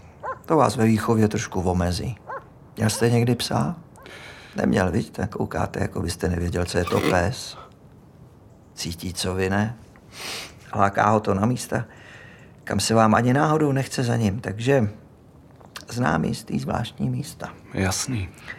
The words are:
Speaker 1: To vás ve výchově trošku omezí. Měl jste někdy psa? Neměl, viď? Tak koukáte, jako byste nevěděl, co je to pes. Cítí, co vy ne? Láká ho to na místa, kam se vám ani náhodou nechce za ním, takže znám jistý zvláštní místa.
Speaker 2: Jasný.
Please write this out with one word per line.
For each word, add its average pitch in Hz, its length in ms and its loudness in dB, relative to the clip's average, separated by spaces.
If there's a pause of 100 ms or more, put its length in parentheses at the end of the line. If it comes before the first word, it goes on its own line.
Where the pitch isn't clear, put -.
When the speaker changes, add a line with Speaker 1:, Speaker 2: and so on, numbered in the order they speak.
(460)
Speaker 1:
To 165 120 2
vás 120 180 4
ve 113 100 4
výchově 110 420 4
trošku 107 340 -2
omezí. 90 560 0 (600)
Měl 110 120 2
jste 120 200 2
někdy 120 260 4
psa? - 400 -2 (800)
Neměl, - 360 2
viď? - 200 -2
Tak - 180 -4
koukáte, - 500 -4
jako - 220 -4
byste 85 280 -2
nevěděl, 87 360 0
co - 120 -2
je 87 80 2
to 101 140 0
pes. - 580 0 (1160)
Cítí, 87 400 -8
co 92 220 -4
vy 95 140 0
ne? 104 260 0 (1000)
Láká 101 340 4
ho 107 100 4
to 107 140 0
na 98 120 2
místa, 123 400 -2 (800)
kam 101 160 -2
se - 140 0
vám 110 220 6
ani 123 180 4
náhodou 151 380 4
nechce 135 320 -2
za 120 120 2
ním, 113 240 0
takže 113 500 2 (1000)
znám 131 360 0
jistý - 340 -4
zvláštní - 500 -4
místa. - 440 -8 (200)
Speaker 2:
Jasný. 95 560 -2 (300)